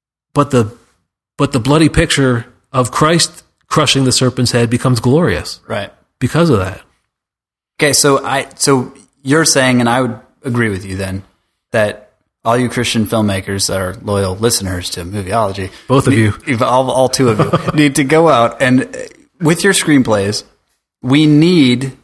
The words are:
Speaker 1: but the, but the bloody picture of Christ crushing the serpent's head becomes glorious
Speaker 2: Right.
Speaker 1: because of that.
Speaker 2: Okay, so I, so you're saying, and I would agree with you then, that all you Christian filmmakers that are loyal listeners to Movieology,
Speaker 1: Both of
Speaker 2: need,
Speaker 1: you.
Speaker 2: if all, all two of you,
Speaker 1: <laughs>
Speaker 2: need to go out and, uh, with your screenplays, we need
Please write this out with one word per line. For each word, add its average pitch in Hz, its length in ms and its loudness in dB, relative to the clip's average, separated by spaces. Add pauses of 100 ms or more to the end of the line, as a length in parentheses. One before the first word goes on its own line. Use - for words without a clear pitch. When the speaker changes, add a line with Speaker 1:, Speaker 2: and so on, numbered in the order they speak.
(340)
Speaker 1:
but 143 180 -2
the, 117 240 0 (640)
but - 140 -2
the 135 80 -2
bloody 147 300 2
picture 131 560 0 (260)
of 127 200 -2
Christ 160 520 0 (240)
crushing 135 380 0
the 127 60 2
serpent's 123 400 0
head 120 180 0
becomes 123 300 0
glorious 123 680 0
Speaker 2:
Right. 104 240 -8 (280)
Speaker 1:
because 160 300 0
of 110 100 2
that. 92 220 -6 (1000)
Speaker 2:
Okay, 147 140 2
so 135 320 2
I, 131 300 -4
so 135 380 0 (280)
you're 151 240 2
saying, 131 340 2
and 120 80 2
I 123 140 0
would 117 180 -4 (240)
agree 120 260 -2
with 98 160 -6
you 95 120 -10
then, 95 260 -8 (480)
that 107 400 -4 (320)
all 120 140 0
you 127 100 0
Christian 117 380 -2
filmmakers 98 640 -4
that 95 100 -4
are 92 220 -6
loyal 98 340 -2
listeners 98 560 -4
to 90 140 -10
Movieology, 98 680 -6 (160)
Speaker 1:
Both 131 200 2
of 120 60 2
Speaker 2:
need, 110 60 2
Speaker 1:
you. 107 140 2 (140)
Speaker 2:
if 120 140 -2
all, 123 300 0
all 127 160 2
two 127 220 0
of 107 100 0
you, - 320 -2
Speaker 1:
<laughs> - 20 -8
Speaker 2:
need 147 220 2
to 156 80 0
go 156 240 2
out 120 340 2
and, 127 220 2 (120)
uh, - 40 -12 (400)
with 170 240 0
your 202 80 4
screenplays, 113 720 2 (580)
we 143 240 2
need 147 800 2